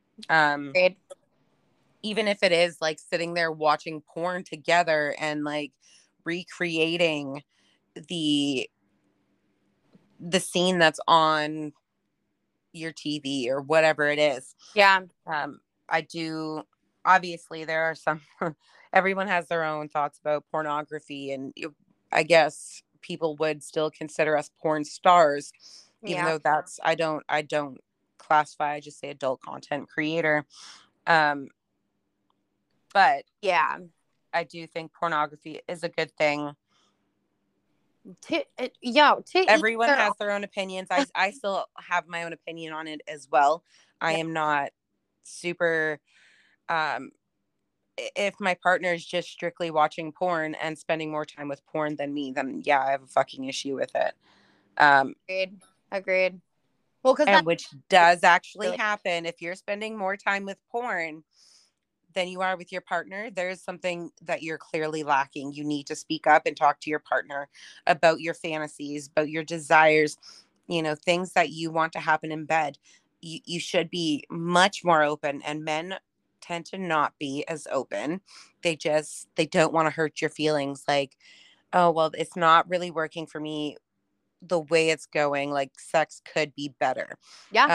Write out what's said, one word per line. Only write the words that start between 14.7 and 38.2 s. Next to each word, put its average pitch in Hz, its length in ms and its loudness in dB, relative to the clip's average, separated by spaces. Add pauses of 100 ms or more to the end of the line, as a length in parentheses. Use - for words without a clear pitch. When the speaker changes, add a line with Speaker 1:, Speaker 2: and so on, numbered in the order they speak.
Speaker 2:
Yeah. 196 260 8 (240)
Speaker 1:
Um, 147 360 -6 (280)
I 165 120 0
do, 160 600 -6 (420)
obviously 170 600 0
there 160 200 -2
are 160 100 -2
some, 156 260 -4 (180)
<laughs> 165 160 -4 (380)
everyone 190 340 4
has 175 200 -2
their 165 160 -2
own 151 260 -4
thoughts 147 300 -4
about 151 320 -4
pornography, 147 800 -6
and 135 240 -10
you, 156 180 -12 (380)
I 160 120 4
guess 160 600 4 (180)
people 160 360 -4
would 151 260 -2
still 156 280 -2
consider 156 460 -2
us 147 140 -6 (100)
porn 156 220 -2
stars, 151 680 4 (520)
even 185 140 -4
Speaker 2:
Yeah. 175 140 -2
Speaker 1:
though 156 120 -2
that's, 151 400 0
I 165 120 2
don't, 160 340 -4
I 151 120 -2
don't 147 380 -6 (380)
classify, 151 560 0
I 147 60 -10
just 147 200 -20
say 143 100 -12
adult 135 320 -6
content 139 480 -8
creator. 156 560 0 (640)
Um, 147 400 4 (1500)
but 160 300 4 (180)
Speaker 2:
Yeah. 170 360 2 (560)
Speaker 1:
I 170 100 -2
do 165 240 -14
think 160 260 -12
pornography 151 760 -4
is 170 160 -10
a 175 60 -2
good 160 280 -4
thing. 147 360 0 (1700)